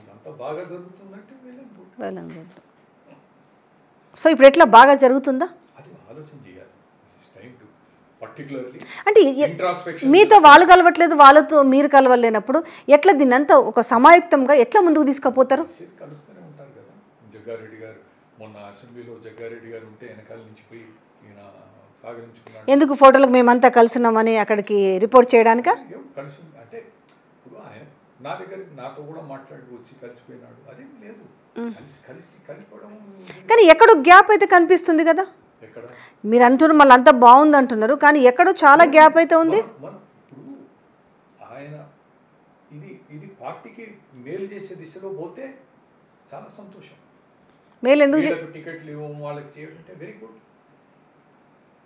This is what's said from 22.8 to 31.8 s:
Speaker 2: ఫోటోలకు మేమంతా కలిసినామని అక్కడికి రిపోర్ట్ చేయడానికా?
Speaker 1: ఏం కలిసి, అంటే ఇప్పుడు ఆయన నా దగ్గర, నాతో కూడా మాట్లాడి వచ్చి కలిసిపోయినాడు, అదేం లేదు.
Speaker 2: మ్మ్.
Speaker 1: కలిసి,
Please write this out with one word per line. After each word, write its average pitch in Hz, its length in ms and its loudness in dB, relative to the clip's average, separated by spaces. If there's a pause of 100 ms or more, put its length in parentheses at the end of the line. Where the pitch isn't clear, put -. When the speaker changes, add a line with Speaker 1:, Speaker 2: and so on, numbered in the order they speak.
Speaker 2:
ఫోటోలకు 262 360 2
మేమంతా 247 400 0
కలిసినామని 226 680 -2
అక్కడికి 202 600 -6
రిపోర్ట్ 247 380 -2
చేయడానికా? 233 360 0
Speaker 1:
ఏం - 340 -12 (120)
కలిసి, 147 240 -20
అంటే 170 500 -20 (540)
ఇప్పుడు - 160 -20
ఆయన 107 240 -20 (360)
నా 151 140 -16
దగ్గర, 185 360 -20
నాతో 135 320 -20
కూడా 156 180 -20
మాట్లాడి 135 400 -20
వచ్చి 123 420 -20
కలిసిపోయినాడు, 117 640 -20
అదేం 277 320 -20
లేదు. - 580 -20
Speaker 2:
మ్మ్. 233 140 -14
Speaker 1:
కలిసి, - 340 -20